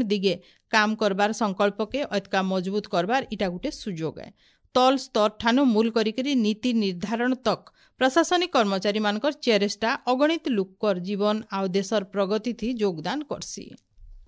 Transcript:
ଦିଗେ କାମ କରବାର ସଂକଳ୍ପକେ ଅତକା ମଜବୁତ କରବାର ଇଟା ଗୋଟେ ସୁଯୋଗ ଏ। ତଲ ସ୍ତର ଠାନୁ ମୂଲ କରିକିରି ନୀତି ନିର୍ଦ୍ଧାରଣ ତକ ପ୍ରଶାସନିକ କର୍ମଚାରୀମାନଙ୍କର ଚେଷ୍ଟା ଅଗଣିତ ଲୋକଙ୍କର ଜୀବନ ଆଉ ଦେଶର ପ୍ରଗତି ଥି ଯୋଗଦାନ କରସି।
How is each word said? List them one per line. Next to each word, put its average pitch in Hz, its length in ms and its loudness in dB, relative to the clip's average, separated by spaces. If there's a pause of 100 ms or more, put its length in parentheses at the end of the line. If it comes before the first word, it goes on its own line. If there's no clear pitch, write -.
ଦିଗେ 196 320 0 (360)
କାମ 214 240 4
କରବାର 208 380 2
ସଂକଳ୍ପକେ 208 640 -2 (100)
ଅତକା 196 340 -2
ମଜବୁତ 190 440 -2
କରବାର 202 340 0 (100)
ଇଟା 202 160 -2
ଗୋଟେ 180 240 -6
ସୁଯୋଗ 160 480 -6
ଏ। - 100 -16 (460)
ତଲ 254 200 6
ସ୍ତର 220 340 0 (100)
ଠାନୁ 233 260 2
ମୂଲ 220 260 4
କରିକିରି 226 440 0
ନୀତି 220 380 0
ନିର୍ଦ୍ଧାରଣ 214 580 0 (120)
ତକ 202 180 0 (380)
ପ୍ରଶାସନିକ 339 540 2
କର୍ମଚାରୀମାନଙ୍କର 208 880 0
ଚେଷ୍ଟା 214 480 0 (180)
ଅଗଣିତ 294 420 2
ଲୋକଙ୍କର 196 500 -2
ଜୀବନ 208 360 -2 (160)
ଆଉ 196 160 -2
ଦେଶର 196 380 -2
ପ୍ରଗତି 202 480 -2
ଥି 226 200 -6
ଯୋଗଦାନ 196 500 -2
କରସି। - 420 -12 (640)